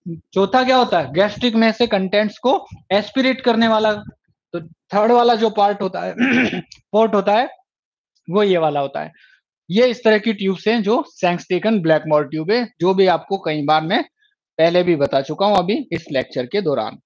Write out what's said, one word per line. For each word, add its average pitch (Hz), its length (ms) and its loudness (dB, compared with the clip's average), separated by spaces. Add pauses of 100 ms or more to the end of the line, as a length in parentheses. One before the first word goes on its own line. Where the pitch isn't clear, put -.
चौथा 190 560 -2
क्या 254 120 2
होता 220 240 2
है? 135 120 -6
Gastric 208 420 0
में 226 180 2
से 233 140 -2
contents 202 520 -2
को 294 280 0 (260)
aspirate 247 480 0
करने 226 280 2
वाला। 214 240 2 (600)
तो 170 80 -6
third 208 520 -2
वाला 240 220 4
जो 226 160 0
part 208 320 0
होता 185 180 -6
है, 180 180 -6
<clears throat> 247 420 0 (320)
port 214 220 2
होता 202 180 2
है, 240 160 2 (840)
वो 196 120 2
ये 190 160 2
वाला 151 220 0
होता 139 200 -6
है। 160 120 -12 (580)
ये 220 160 2
इस 233 180 -4
तरह 214 140 4
की 220 140 -2
tubes 196 360 -4
हैं 226 140 0
जो 233 220 0 (200)
Sangstecken 180 500 0
Blackmore 156 480 2
tube 156 280 -6
है, 233 300 -2
जो 180 140 2
भी 190 120 2
आपको 180 320 -2
कई 151 240 -4
बार 156 200 2
मैं 208 220 -2 (540)
पहले 175 240 4
भी 175 140 2
बता 139 240 0
चुका 156 260 -4
हूं 208 100 2
अभी 202 360 -2
इस 160 200 -8
lecture 127 340 -4
के 196 140 -4
दौरान। 135 460 -4